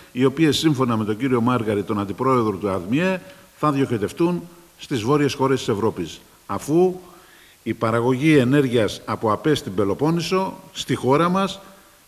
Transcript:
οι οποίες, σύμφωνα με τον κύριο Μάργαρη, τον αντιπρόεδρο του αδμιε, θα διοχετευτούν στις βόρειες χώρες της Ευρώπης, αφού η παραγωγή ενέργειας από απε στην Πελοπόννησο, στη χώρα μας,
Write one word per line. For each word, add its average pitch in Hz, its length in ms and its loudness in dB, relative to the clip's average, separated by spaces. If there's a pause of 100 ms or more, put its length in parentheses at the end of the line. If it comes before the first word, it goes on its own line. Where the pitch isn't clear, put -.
(120)
οι 127 120 0
οποίες, 135 340 2
σύμφωνα 127 380 2
με 110 80 0
τον 107 120 -2
κύριο 127 240 0
Μάργαρη, 110 420 0
τον 104 180 -4
αντιπρόεδρο 110 560 0
του 95 120 -4
αδμιε, 131 520 -2 (360)
θα 151 160 0
διοχετευτούν 139 720 -2 (360)
στις 123 240 -6
βόρειες 143 320 0
χώρες 135 240 0
της - 100 -8
Ευρώπης, 101 520 -4 (260)
αφού 170 540 0 (600)
η 113 120 -4
παραγωγή 120 600 2
ενέργειας 123 680 2
από 107 280 0
απε 143 220 0
στην 101 200 -6
Πελοπόννησο, 165 800 0 (180)
στη - 220 -6
χώρα 143 340 2
μας, 190 320 -2 (480)